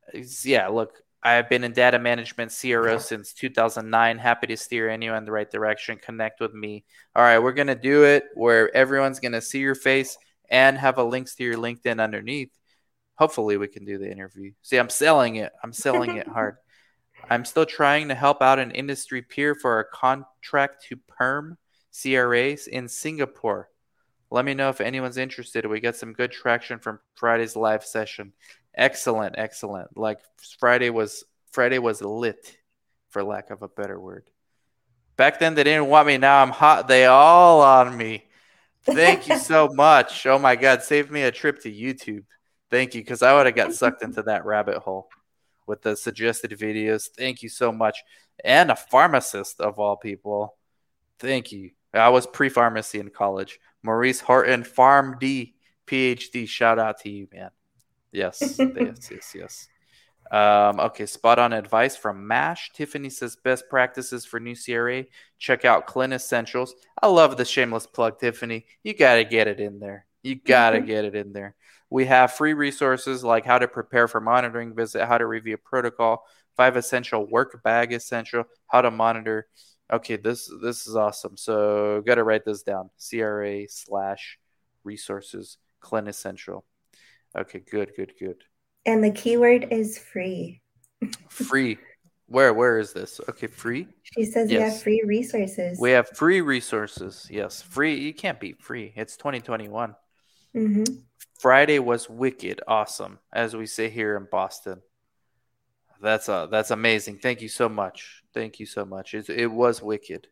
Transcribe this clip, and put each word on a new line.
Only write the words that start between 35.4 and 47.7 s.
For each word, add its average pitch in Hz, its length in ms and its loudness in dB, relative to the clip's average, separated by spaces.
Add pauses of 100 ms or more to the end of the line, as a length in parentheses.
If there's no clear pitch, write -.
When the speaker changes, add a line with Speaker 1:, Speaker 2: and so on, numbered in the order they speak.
Speaker 1:
they 147 80 4
didn't 151 240 4
want 147 220 8
me. 139 100 4
Now 139 240 8
I'm 131 80 4
hot. 147 380 4
They 127 180 8
all 160 540 10
on 127 360 8
me." 110 300 -8 (560)
Thank 170 460 4
you 156 100 2
Speaker 2:
<laughs> - 0 -
Speaker 1:
so 156 300 4
much. 139 580 4
Oh 135 140 4
my 131 160 4
God, 127 260 4
save 147 260 0
me 147 140 -6
a 123 80 2
trip 147 300 -4
to 110 120 -12
YouTube. 107 520 -10 (440)
Thank 127 280 0
you, 110 80 -10
'cause 123 180 -4
I 127 120 8
would 139 120 8
have 120 80 2
got 110 200 0
sucked 120 280 -2
into 110 220 -8
that 104 200 -2
rabbit 104 340 -2
hole 95 300 -10 (600)
with 104 140 -8
the 107 120 -2
suggested 113 560 -6
videos. 107 640 -4
Thank 123 280 -8
you 110 40 -16
so 117 220 -2